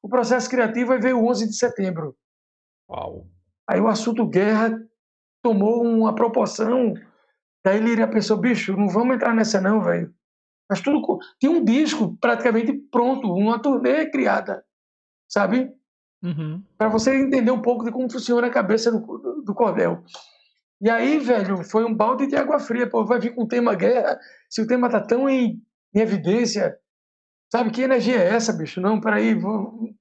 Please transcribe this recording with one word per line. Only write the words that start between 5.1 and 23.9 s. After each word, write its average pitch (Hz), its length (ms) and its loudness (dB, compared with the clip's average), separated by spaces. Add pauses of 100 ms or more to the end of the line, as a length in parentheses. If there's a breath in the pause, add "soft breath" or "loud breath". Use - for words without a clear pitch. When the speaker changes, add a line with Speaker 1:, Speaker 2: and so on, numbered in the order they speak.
Speaker 1:
tomou 226 400 2
uma 220 320 2
proporção, 226 800 0 (720 loud breath)
daí 196 140 2
ele 226 300 2
pensou, 220 300 0
"Bicho, 196 380 0
não 202 120 2
vamos 233 280 0
entrar 226 200 0
nessa 214 260 2
não, 208 220 2
velho." 170 280 -2 (560)
Mas 190 140 -4
tudo 285 200 0
co-, - 180 -2 (200 loud breath)
tinha 277 120 2
um 330 120 2
disco 226 560 0
praticamente 233 540 0 (180)
pronto, 247 420 0
uma 208 280 2
turnê 285 480 0
criada, 202 540 -2 (640)
sabe? 226 440 0 (500)
Speaker 3:
Uhum. 160 400 -6 (160)
Speaker 1:
Pra 220 120 0
você 226 260 2
entender 269 360 2
um 240 100 0
pouco 233 240 0
de 226 60 -6
como 254 200 -4
funciona 240 360 0
a 240 40 -4
cabeça 220 400 2
do, 220 80 0
do, 285 420 -10
do 202 140 -6
cordel. 175 480 0 (800 loud breath)
E 202 80 2
aí, 240 280 2
velho, 202 460 0
foi 220 220 0
um 220 100 -2
balde 240 320 0
de 277 80 -2
água 294 240 0
fria, 233 300 -2
pô, 220 160 0
vai 240 140 2
vir 233 140 -4
com 240 100 -2
o 208 40 -2
tema 233 260 0
guerra, 202 460 0 (300 loud breath)